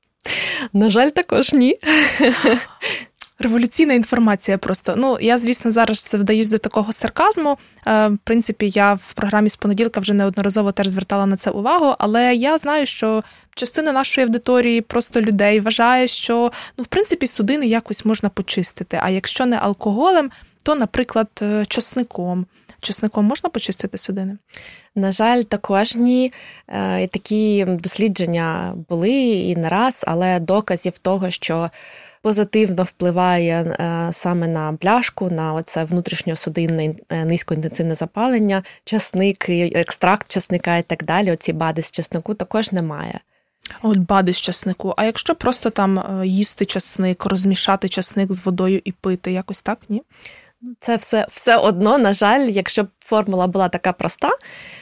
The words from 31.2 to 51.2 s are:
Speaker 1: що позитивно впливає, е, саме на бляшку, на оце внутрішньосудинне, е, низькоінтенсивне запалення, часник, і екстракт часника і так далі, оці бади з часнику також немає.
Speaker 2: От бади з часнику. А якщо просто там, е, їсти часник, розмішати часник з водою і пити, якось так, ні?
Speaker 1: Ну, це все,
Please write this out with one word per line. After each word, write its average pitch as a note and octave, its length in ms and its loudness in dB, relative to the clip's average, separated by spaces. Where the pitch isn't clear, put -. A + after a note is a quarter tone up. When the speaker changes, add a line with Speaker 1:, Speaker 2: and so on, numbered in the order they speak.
Speaker 1:
що E3 400 -4
позитивно G#3 600 2
впливає, F3 720 2
е, E3+ 580 -2
саме F3 360 0
на D#3 240 -2
бляшку, G3 580 -2
на D#3+ 240 -2
оце E3 300 -4
внутрішньосудинне, E3 1080 -2
е, D#3+ 160 -4
низькоінтенсивне E3 680 -2
запалення, G#3 680 0
часник, G3 640 -2
і F3 260 0
екстракт F#3 540 0
часника F3 480 -2
і E3+ 60 0
так E3 220 -6
далі, F3+ 280 0
оці E3 200 -4
бади D#3+ 300 -2
з - 100 -6
часнику F3 420 -4
також G#3+ 380 -4
немає. D#3+ 480 -4
Speaker 2:
От G#3+ 160 2
бади F#3 340 2
з - 80 -4
часнику. F#3 560 -4
А G#3+ 80 0
якщо A3+ 300 -2
просто B3+ 360 -2
там, G3 280 0
е, F#3+ 280 -4
їсти G3 380 0
часник, F#3 600 -2
розмішати F#3+ 640 0
часник F#3+ 440 -2
з F3+ 120 -4
водою F#3+ 400 0
і F#3+ 80 -6
пити, F#3 400 -4
якось F#3+ 300 -6
так, A3 160 -6
ні? A3 140 -4
Speaker 1:
Ну, A#3+ 180 -14
це A#3 160 0
все, A3 340 0